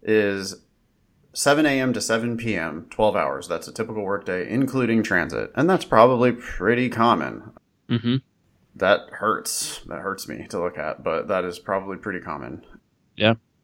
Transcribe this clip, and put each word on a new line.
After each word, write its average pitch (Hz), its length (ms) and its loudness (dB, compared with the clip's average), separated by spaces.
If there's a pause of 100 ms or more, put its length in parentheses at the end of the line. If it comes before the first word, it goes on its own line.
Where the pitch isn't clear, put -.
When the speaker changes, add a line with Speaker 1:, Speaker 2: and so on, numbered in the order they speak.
Speaker 1:
is 101 600 0 (720)
seven 143 320 4
A 139 140 4
M 127 140 2
to 107 80 -2
seven 117 360 0
P 117 180 -4
M, 82 340 -6
twelve 107 260 2
hours. 69 320 -2
That's 82 200 -6
a 110 60 -16
typical 110 300 -6
work 98 220 -4
day, 92 240 -4
including 123 540 2
transit. 76 520 -2
And 156 140 2
that's 190 160 2
probably 123 460 6
pretty 120 580 0
common. 85 640 0 (380)
Speaker 2:
Mm-hmm. 120 260 0 (600)
Speaker 1:
That 95 260 4 (100)
hurts. - 760 -4
That 76 120 -10
hurts 95 300 -8
me 60 200 -10
to 98 120 -6
look 87 160 -4
at, 76 260 -8
but 82 240 -2
that 92 180 0
is 87 140 -8
probably 95 380 -6
pretty 92 240 -8
common. 76 440 -12 (520)
Speaker 2:
Yeah. 107 160 4 (300)